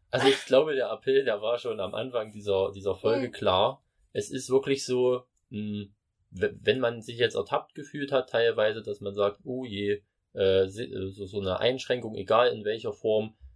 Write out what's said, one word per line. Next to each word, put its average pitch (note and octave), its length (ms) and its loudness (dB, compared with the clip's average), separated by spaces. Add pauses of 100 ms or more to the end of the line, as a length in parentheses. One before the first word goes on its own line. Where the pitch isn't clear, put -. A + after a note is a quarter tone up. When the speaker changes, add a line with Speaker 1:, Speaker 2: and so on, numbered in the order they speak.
(120)
Speaker 1:
Also B2+ 160 4
ich C3+ 180 4
glaube, C#3+ 300 4
der A#2+ 160 -2
Appell, C3+ 320 2
der G#2+ 180 0
war A#2 160 0
schon A2+ 220 -6
am F#2+ 160 -6
Anfang A#2 380 -6
dieser, G2+ 400 2
dieser G2 220 -4
Folge A#2+ 320 0
Speaker 2:
Mhm. - 40 -8
Speaker 1:
klar. G2+ 500 2 (300)
Es - 180 -6
ist C3 200 -8
wirklich C3+ 360 2
so, B2+ 380 2 (260)
mh, G#2 360 -8 (460)
w-, G2+ 300 -2
wenn A#2 200 2
man A#2 200 -2
sich A#2 160 -12
jetzt A2+ 180 0
ertappt - 380 -4
gefühlt C#3+ 380 -10
hat C3 200 0
teilweise, A2 520 2
dass G#2+ 160 -8
man G2+ 160 -8
sagt, G#2 300 0
„Oh B2+ 180 -8
je, G#2 380 -4 (320)
äh, F#2+ 340 4
se-, G2+ 160 -10
äh, F#2+ 260 -8
so, G2 160 -12
so G2+ 140 -6
eine G2 220 -2
Einschränkung, A#2+ 540 -2
egal A2 340 4
in A2 160 -6
welcher A2 260 -4
Form, G#2+ 460 -2 (180)